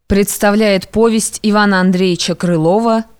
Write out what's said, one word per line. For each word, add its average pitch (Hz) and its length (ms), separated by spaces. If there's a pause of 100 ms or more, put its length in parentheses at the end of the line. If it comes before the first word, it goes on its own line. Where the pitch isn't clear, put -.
представляет 202 800
повесть 220 560
Ивана 208 380
Андреевича 180 540
Крылова 190 680 (160)